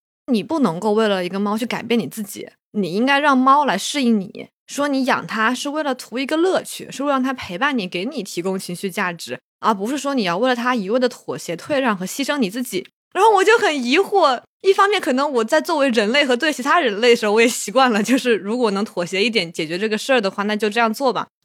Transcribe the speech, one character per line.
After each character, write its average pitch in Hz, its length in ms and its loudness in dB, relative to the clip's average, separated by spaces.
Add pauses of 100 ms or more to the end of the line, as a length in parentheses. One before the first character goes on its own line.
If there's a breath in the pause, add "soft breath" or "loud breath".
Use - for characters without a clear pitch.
(320)
：“你 208 100 2
不 311 180 -2
能 196 200 0
够 214 120 0
为 220 140 2
了 196 160 0
一 180 60 -4
个 185 100 -6
猫 208 200 -2
去 240 80 -4
改 - 160 -6
变 233 180 0
你 170 60 -4
自 214 160 -12
己， - 260 -12 (240)
你 180 220 -2
应 220 100 0
该 277 160 2
让 294 160 4
猫 269 300 4
来 240 100 0
适 277 260 -4
应 233 160 4
你。 - 300 -10 (180)
说 285 220 -4
你 269 160 0
养 240 220 0
它 220 280 0
是 254 140 -6
为 302 140 -4
了 277 120 -2
图 240 240 -10
一 277 60 -2
个 311 140 -2
乐 339 240 2
趣， - 280 -14
是 - 140 -8
为 285 60 -2
了 - 20 2
让 269 100 0
它 262 120 -2
陪 180 240 -10
伴 269 180 0
你， 196 100 -2
给 180 200 -6
你 277 160 -8
提 - 200 -8
供 190 160 -4
情 180 160 -8
绪 190 160 -6
价 180 220 -4
值， 123 260 -10 (220)
而 226 120 2
不 196 140 -2
是 277 100 -4
说 277 160 -4
你 254 120 0
要 175 120 0
为 240 120 0
了 247 80 2
它 240 180 -2
一 196 160 -2
味 247 80 2
的 247 100 2
妥 156 300 -8
协、 - 160 -8
退 277 240 -4
让 247 180 0
和 175 80 -6
牺 269 200 -6
牲 294 140 -2
你 208 120 0
自 247 140 -6
己。” - 200 -6 (300)
然 370 100 4
后 453 60 8
我 392 140 4
就 440 140 8
很 302 260 0
疑 247 120 2
惑， 370 460 2 (200)
一 381 120 4
方 403 160 4
面 403 100 2
可 320 120 0
能 277 220 0
我 226 100 2
在 311 160 2
作 311 180 0
为 277 120 4
人 220 200 2
类 294 160 4
和 247 100 2
对 302 160 0
其 247 120 -6
他 311 160 4
人 214 200 0
类 247 100 4
的 233 60 8
时 233 80 -4
候， 208 80 2
我 220 80 4
也 226 60 6
习 - 240 -2
惯 247 220 4
了， 208 100 2
就 240 160 2
是 240 160 2
如 202 240 -2
果 226 140 2
能 196 120 -2
妥 175 220 -6
协 190 180 0
一 240 60 2
点 185 220 0
解 170 120 -4
决 160 140 -4
这 214 100 -2
个 214 80 -2
事 240 160 -2
儿 254 80 4
的 196 80 -2
话， 190 140 -4
那 214 140 -2
就 214 120 -2
这 208 120 0
样 226 120 2
做 254 200 0
吧。 170 160 -4 (160)